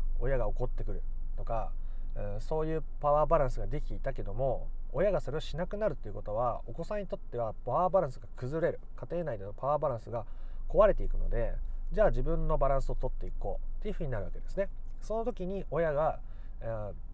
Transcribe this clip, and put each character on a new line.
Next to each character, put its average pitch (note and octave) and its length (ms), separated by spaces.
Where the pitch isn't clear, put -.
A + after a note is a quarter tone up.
親 B2+ 180
が A2+ 100
怒 A#2 180
っ - 40
て - 140
く F#2+ 100
る F#2 80
と - 60
か、 A2 280
う G#2 220
ん、 G#2+ 40
そ D#3 200
う D#3+ 60
い D#3+ 100
う D3+ 60
パ C#3+ 120
ワ D3+ 140
ー - 20
バ D#3 120
ラ C#3 60
ン B2+ 40
ス A#2+ 100
が G#2+ 80
で C#3+ 140
き - 80
て A2 60
い G2 40
た C3+ 140
け B2 100
ど G2+ 100
も、 A#2 340
親 F#3+ 200
が E3 100
そ B2+ 100
れ D3 60
を - 20
し - 180
な F3+ 80
く G#3 120
な G#3+ 100
る D3+ 80
と - 120
い G#2 40
う - 20
こ G#2 80
と G#2 140
は、 A#2 320
お A#2 60
子 E3 100
さ G#3 140
ん - 20
に G3+ 80
と - 80
っ - 40
て - 180
は A2+ 160
パ B2 60
ワ E3+ 160
ー - 40
バ F#3+ 100
ラ D#3 60
ン B2+ 40
ス - 80
が - 160
崩 D#3 300
れ C#3+ 80
る、 - 60
家 C3 160
庭 E3+ 120
内 B2+ 140
で G2 80
の G#2 80
パ B2+ 140
ワ D3 100
ー - 20
バ D3+ 100
ラ B2 60
ン A2 40
ス - 100
が A2 160
壊 - 200
れ B2+ 60
て - 100
い - 60
く - 80
の - 120
で、 A2 240
じ F#3 100
ゃ G#3 40
あ - 40
自 A#2+ 140
分 D#3+ 240
の D#3 100
バ C#3 120
ラ C#3 80
ン C3 40
ス - 100
を A#2+ 40
取 - 200
っ - 40
て D3 60
い C3 140
こ G2 200
う - 200
っ - 20
て G#3 60
い G#3+ 40
う - 20
ふ - 80
う - 40
に C3+ 60
な A2 80
る F#2+ 60
わ F2+ 60
け - 80
で - 80
す - 100
ね。 G3 120
そ G#3+ 160
の A3+ 80
時 G#3+ 220
に F#3+ 240
親 D#3 220
が、 D3 260
え A#2 40
ー、 G#2+ 260